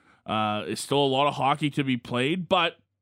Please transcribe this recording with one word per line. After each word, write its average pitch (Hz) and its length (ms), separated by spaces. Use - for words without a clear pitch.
uh, 107 420
it's 107 140
still 143 220
a 139 40
lot 135 200
of 131 80
hockey 139 360
to 143 120
be 131 140
played, 147 500
but 170 280